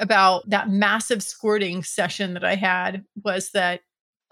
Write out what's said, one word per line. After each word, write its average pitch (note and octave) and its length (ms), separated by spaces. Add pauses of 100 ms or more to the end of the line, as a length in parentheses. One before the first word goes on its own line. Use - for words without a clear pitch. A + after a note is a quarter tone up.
about F#3+ 500
that G3+ 180
massive G#3 540
squirting G3 640
session F3+ 500
that F3 80
I F#3 140
had F#3+ 480 (200)
was F#3+ 280
that, F3+ 300 (500)